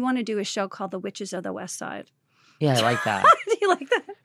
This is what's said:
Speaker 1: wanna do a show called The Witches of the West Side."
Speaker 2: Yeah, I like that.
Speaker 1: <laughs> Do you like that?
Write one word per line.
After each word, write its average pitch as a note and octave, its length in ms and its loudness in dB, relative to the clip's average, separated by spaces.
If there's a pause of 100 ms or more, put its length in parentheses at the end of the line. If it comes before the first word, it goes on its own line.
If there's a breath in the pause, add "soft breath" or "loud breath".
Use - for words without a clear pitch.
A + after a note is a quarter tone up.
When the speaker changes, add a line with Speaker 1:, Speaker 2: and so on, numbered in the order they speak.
Speaker 1:
wanna B3+ 160 0
do G#3+ 160 -4
a G#3 60 -2
show G3+ 240 -4
called F#3+ 240 -10
The F#3+ 80 -8
Witches G3 340 -10
of F#3 80 -6
the G3 120 -8
West - 260 -10
Side." - 320 -12 (480 soft breath)
Speaker 2:
Yeah, C#3 180 4
I A2+ 40 2
like A#2 240 2
that. G2+ 200 2 (120)
Speaker 1:
<laughs> - 100 -12
Do A4+ 120 4
you G4+ 100 2
like F4 200 0
that? A4+ 140 2 (220)